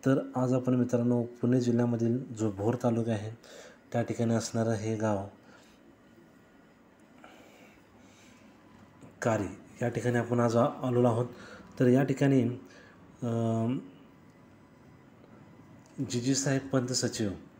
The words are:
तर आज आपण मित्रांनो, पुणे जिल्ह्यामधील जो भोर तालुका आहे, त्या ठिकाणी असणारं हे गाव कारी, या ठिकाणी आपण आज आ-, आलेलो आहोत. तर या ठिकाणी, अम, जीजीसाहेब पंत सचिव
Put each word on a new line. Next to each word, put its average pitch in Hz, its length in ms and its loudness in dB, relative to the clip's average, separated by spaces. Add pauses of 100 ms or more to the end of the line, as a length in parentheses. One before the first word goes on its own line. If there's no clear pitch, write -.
तर 135 140 4 (160)
आज 127 180 0
आपण 127 200 2
मित्रांनो, 123 500 2
पुणे 123 380 0
जिल्ह्यामधील 120 720 0
जो 110 180 -2
भोर 101 320 0
तालुका 117 280 0
आहे, 107 200 -4 (600)
त्या 120 100 0
ठिकाणी 117 320 0
असणारं 113 380 0
हे 110 240 -2
गाव 104 320 -2 (4000)
कारी, 107 360 0 (240)
या 123 80 0
ठिकाणी 120 280 0
आपण 117 220 0
आज 117 160 2
आ-, 117 80 6
आलेलो 123 440 2
आहोत. 117 180 2 (540)
तर 131 80 6
या 127 160 6
ठिकाणी, 139 460 2 (760)
अम, 113 560 0 (2250)
जीजीसाहेब 135 560 0
पंत 127 200 0
सचिव 117 440 -2 (280)